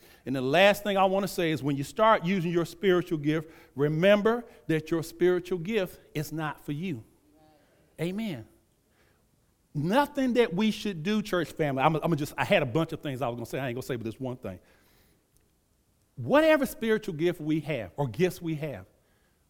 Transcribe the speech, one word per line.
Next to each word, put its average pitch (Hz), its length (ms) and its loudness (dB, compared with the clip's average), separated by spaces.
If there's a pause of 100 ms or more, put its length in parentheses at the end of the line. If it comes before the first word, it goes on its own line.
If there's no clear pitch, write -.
(240)
And 131 100 -4
the 135 60 -2
last 185 420 4
thing 196 140 -2
I 190 80 4
want 196 200 0
to 180 40 -4
say 170 220 -2
is 139 120 -4
when 139 140 -2
you 139 80 -4
start 220 400 4
using 175 260 0
your 170 140 2
spiritual 175 540 0
gift, 151 320 -2 (240)
remember 196 680 4 (260)
that 156 220 0
your 165 120 0
spiritual 180 560 0
gift 185 420 -4 (140)
is 151 180 -6
not 151 320 -6
for 151 80 -6
you. 147 320 -6 (960)
Amen. 180 460 -6 (1300)
Nothing 254 580 0
that 226 220 2
we 214 160 2
should 202 320 -4
do, 214 180 0
church 180 280 -2
family. 139 340 -2
I'm, 156 140 4
I'm 165 200 0
just, 143 220 -4
I 135 60 2
had 185 180 4
a 143 40 0
bunch 156 280 0
of - 60 -10
things 131 200 -6
I 131 80 -2
was 120 80 -6
gonna 117 80 -8
say. 143 140 -6
I 135 100 -4
ain't 120 60 -6
gonna 127 80 -8
say 131 140 -6
but 110 100 -6
this 110 120 -8
one 123 200 -8
thing. 95 200 -10 (1600)
Whatever 285 500 4
spiritual 220 520 -2
gift 165 220 0
we 156 220 -2
have 139 380 -6
or 143 100 0
gifts 170 320 0
we 160 140 -4
have, 139 320 -8 (640)